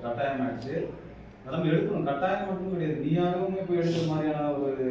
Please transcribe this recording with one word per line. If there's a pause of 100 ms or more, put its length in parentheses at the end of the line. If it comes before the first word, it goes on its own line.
கட்டாயமாயிடுச்சு. (600)
அதெல்லாம்
எடுக்கணும்,
கட்டாயம்
மட்டும்
கிடையாது,
நீயாகவுமே
போய்
எடுக்கிற
மாதிரியான
ஒரு (200)